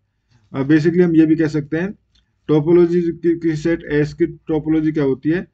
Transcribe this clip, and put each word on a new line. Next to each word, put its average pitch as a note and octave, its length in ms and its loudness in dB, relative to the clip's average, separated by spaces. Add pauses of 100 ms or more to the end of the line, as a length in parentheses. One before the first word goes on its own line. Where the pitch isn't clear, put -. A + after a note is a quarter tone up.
(520)
अब C3+ 160 -6
basically D#3+ 340 2
हम E3+ 140 2
ये D#3+ 100 6
भी D#3 100 2
कह D#3 140 0
सकते D3+ 280 -6
हैं F#3+ 140 -6 (580)
टोपोलॉजी E3+ 540 2
की, E3+ 360 -2
की D#3+ 160 -2
set E3 360 -4
S D3 220 0
की E3+ 120 -2 (220)
टोपोलॉजी D#3 440 -2
क्या D3+ 120 -2
होती C3+ 260 -2
है, F3+ 240 -4